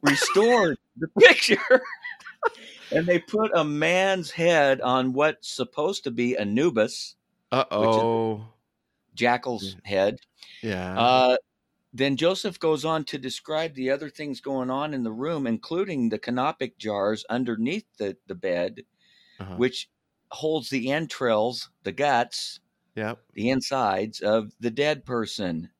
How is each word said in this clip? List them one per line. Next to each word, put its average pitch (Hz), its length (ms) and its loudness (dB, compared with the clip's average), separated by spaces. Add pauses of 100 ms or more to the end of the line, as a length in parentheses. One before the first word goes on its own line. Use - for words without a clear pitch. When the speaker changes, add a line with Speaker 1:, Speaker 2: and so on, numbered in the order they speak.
Speaker 1:
restored 190 760 4 (100)
Speaker 2:
<laughs> - 100 -20
Speaker 1:
the 135 100 -6 (120)
picture, - 640 6 (420)
<laughs> - 680 -6
and 156 140 0
they 175 140 4
put 214 340 -2
a 170 100 4
man's 170 680 0
head 151 500 4
on 127 320 2
what's 151 360 0
supposed 147 560 -4
to 135 60 -4
be 120 240 0
Anubis, 113 800 0 (360)
which 127 80 2
is 135 120 2
Speaker 2:
Uh-oh. 113 760 0 (680)
Speaker 1:
Jackal's 117 600 -2 (100)
Speaker 2:
Yeah. - 60 -18
Speaker 1:
head. 98 300 2 (440)
Speaker 2:
Yeah. 92 340 -6
Speaker 1:
Uh, 127 400 4 (560)
then 135 220 0
Joseph 175 460 -2
goes 156 240 0
on 160 200 -2
to - 120 -10
describe 156 580 -6
the 131 140 -4
other 143 200 -2
things 143 300 -10
going 131 300 -4
on 143 240 -2
in 131 100 -4
the 113 80 -4
room, 139 340 -4
including 147 640 -2
the 110 100 -2
canopic 127 600 -4
jars 104 520 -2
underneath 120 540 -2 (140)
the, 98 180 -4 (120)
the 95 80 -10
bed, 87 480 -4 (580)
Speaker 2:
Uh-huh. 95 160 -12
Speaker 1:
which 127 320 -2 (420)
holds 156 380 -4
the 127 220 -2
entrails, 123 800 -2 (140)
the 98 80 -6
guts, 127 680 -2 (340)
Speaker 2:
Yep. 110 240 -6 (140)
Speaker 1:
the 107 160 -2
insides 110 720 -2
of 107 400 0
the 117 100 -2
dead 143 340 -2
person. 98 640 -6 (100)